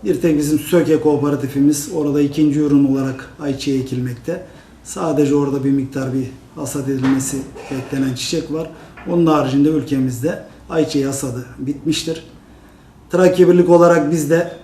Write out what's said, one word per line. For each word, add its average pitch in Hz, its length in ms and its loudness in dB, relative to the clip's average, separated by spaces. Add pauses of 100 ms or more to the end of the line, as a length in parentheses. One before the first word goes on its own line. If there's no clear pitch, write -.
bir 175 160 -2
tek 156 180 2
bizim 151 200 0
Söke 160 420 2
kooperatifimiz 143 960 0
orada 147 240 -2
ikinci 147 400 0
ürün 143 240 4
olarak 135 460 -2 (100)
ayçiçeği 135 420 -2
ekilmekte. 123 600 -6 (400)
Sadece 143 520 0
orada 139 300 0
bir 139 60 2
miktar 131 440 -2
bir 131 100 -2 (360)
hasat 135 280 -8
edilmesi 135 480 -2 (340)
beklenen 135 440 -4
çiçek - 380 -6
var. 156 180 -6 (400)
Onun 175 160 2
haricinde 143 420 2
ülkemizde 135 760 -2 (280)
ayçiçeği 147 360 0
hasadı 123 400 -6 (120)
bitmiştir. 147 640 -4 (880)
Trakya 180 380 4
Birlik 175 220 6
olarak 170 420 6
biz 151 180 -2
de 170 220 0 (120)